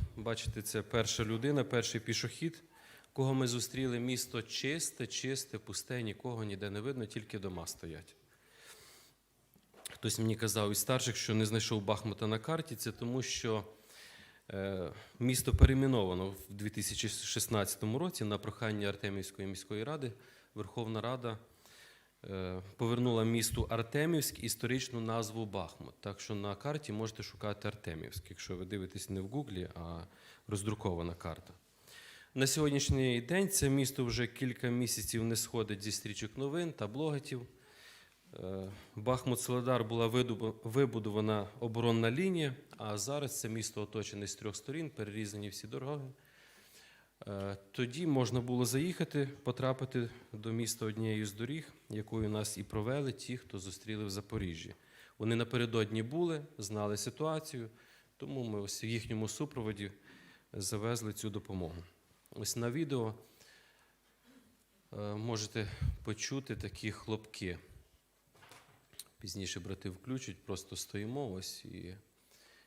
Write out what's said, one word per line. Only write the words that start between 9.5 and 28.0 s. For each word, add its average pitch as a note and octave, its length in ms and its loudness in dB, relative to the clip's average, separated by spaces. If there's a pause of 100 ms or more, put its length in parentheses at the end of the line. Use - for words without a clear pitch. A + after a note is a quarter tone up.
Хтось - 260 0
мені A2 160 4
казав G#2+ 360 2
із G2+ 60 0
старших, B2 380 2
що - 200 2
не A2 100 6
знайшов G#2+ 360 2
Бахмута G#2 460 0
на A2 120 2
карті, D#3+ 360 -2
це A2+ 160 -4
тому, B2 300 -2
що, A2 420 0 (840)
е, F#2+ 420 -2 (280)
місто B2 340 4
перейменовано A#2+ 760 8
в G2 60 -6 (140)
дві G2+ 200 -4
тисячі G#2+ 400 0
шістнадцятому G#2+ 880 2
році F3 240 -2
на G#2 140 2
прохання G#2 520 0
Артемівської G2 580 -4
міської G#2 360 -6
ради. C#3 300 -4 (420)
Верховна A2 460 -4
Рада, A#2+ 360 -2 (920)
е, F#2 320 -4 (160)
повернула A#2+ 460 4
місту A2+ 460 2
Артемівськ C#3+ 760 0
історичну A#2+ 580 -2
назву A2+ 440 0
Бахмут. F#2 540 -6
Так G2+ 200 -6
що - 160 -4
на G2+ 200 -2
карті D3 360 -4
можете G#2+ 320 -4
шукати - 440 -4
Артемівськ, E2+ 600 -6